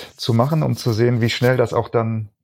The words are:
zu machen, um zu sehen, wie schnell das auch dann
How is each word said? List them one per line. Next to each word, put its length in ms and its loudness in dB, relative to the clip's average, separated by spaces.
zu 160 -2
machen, 280 2
um 140 0
zu 160 -4
sehen, 280 2
wie 120 0
schnell 260 0
das 160 0
auch 160 -2
dann 400 -2